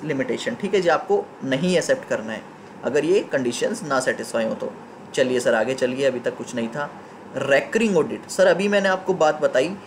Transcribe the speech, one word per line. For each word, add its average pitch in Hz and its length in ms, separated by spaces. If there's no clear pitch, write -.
limitation। 127 560
ठीक 196 120
है 196 80
जी, 175 80
आपको 196 360
नहीं 151 340
एक्सेप्ट 135 300
करना 110 260
है 98 80
अगर 143 220
ये 185 140
कंडीशंस 135 640
ना 143 160
सेटिस्फाई 113 460
हो 107 80
तो। - 200
चलिए 127 260
सर, 120 140
आगे 113 220
चलिए, 131 300
अभी 123 140
तक 120 180
कुछ 117 180
नहीं 117 120
था। 147 220
रेकरिंग 185 600
ऑडिट, 156 320
सर, 185 180
अभी 185 200
मैंने 202 220
आपको 185 240
बात 156 280
बताई, 147 340